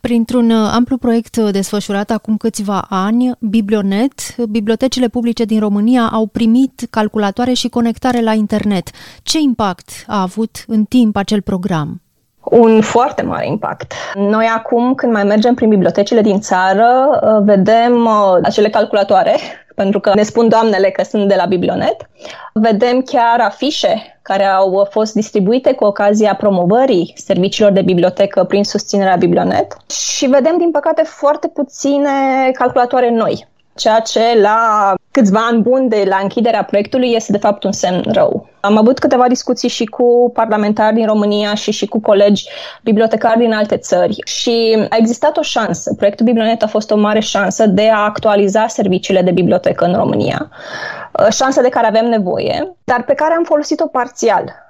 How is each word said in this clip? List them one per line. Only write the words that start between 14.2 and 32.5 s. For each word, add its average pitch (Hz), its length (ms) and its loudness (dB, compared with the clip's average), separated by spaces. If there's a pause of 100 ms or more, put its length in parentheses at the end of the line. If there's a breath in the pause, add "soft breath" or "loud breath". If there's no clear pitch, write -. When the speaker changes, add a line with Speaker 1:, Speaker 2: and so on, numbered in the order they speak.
Speaker 2:
acum, 240 400 0
când 247 180 -2
mai 208 100 0
mergem 220 300 2
prin 240 160 0
bibliotecile 202 520 2
din 202 180 2
țară, 226 840 2
uh, - 60 2 (140)
vedem, 226 600 4
uh, 202 380 2
acele 208 260 0
calculatoare, 208 680 0 (220 loud breath)
<laughs> - 180 -20
pentru 196 240 -2
că 202 160 0
ne 208 80 4
spun 226 260 0
doamnele 208 400 2
că 196 140 -4
sunt 202 240 -2
de 196 100 2
la 175 80 0
Biblionet. 180 500 -2 (580 loud breath)
Vedem 226 480 2
chiar 233 380 0
afișe 220 840 -4
care 196 240 -2
au 196 460 2
fost 214 220 -2
distribuite 220 600 0
cu 254 100 -2
ocazia 208 520 2
promovării 202 800 0
serviciilor 196 560 0
de 196 100 2
bibliotecă 185 640 0
prin 202 200 0
susținerea 196 520 -2
Biblionet 175 640 0 (140)
și - 340 -4
vedem, 285 320 2
din 339 140 0
păcate, 311 340 -2
foarte 302 420 -2
puține 285 640 -4 (440)